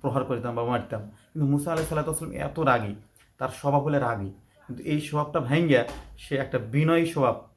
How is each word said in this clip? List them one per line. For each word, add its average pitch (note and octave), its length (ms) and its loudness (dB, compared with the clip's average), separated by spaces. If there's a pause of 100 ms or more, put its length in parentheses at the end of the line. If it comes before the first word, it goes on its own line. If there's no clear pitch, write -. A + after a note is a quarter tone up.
প্রহার B2+ 240 0
করতাম A2+ 300 -4
বা A#2 100 -2
মারতাম। A#2 360 -2
কিন্তু - 460 -6
মুসা C#3+ 260 2
আলাইহিস D#3+ 160 -2
সালাতু D#3 220 -2
ওয়াস D#3 80 0
সালাম - 160 -8
এত D3 260 -6
রাগী, A#2 340 2 (440)
তার C3 100 -4
স্বভাব C#3 340 0
হলে C#3+ 160 2
রাগী, A2+ 320 -2 (360)
কিন্তু A#2+ 160 -12
এই D3+ 180 0
স্বভাবটা D3 400 -2
ভাঙ্গিয়া C#3 440 4 (340)
সে - 180 -6
একটা C3 220 -2
বিনয়ী D#3 480 2
স্বভাব C3 500 0